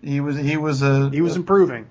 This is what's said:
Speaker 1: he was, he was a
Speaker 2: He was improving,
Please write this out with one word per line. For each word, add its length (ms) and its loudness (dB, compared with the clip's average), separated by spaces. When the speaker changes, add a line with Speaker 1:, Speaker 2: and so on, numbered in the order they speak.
Speaker 1:
he 160 -4
was, 160 -4
he 220 -2
was 240 -2
a 280 2
Speaker 2:
He 120 -2
was 160 0
improving, 540 2